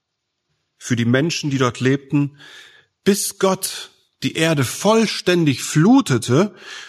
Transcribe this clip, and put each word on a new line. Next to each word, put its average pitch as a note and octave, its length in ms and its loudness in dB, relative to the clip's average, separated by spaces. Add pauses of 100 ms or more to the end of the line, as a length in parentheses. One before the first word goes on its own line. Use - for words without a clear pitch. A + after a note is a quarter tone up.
(760)
für - 180 -6
die A#2 80 0
Menschen, C#3+ 460 0
die C3+ 80 -2
dort B2 240 -2
lebten, C#3 560 -2 (680)
bis - 360 -2
Gott - 520 -4 (320)
die - 120 -6
Erde D#3+ 280 0
vollständig F3+ 1000 0
flutete, D#3+ 920 2 (340)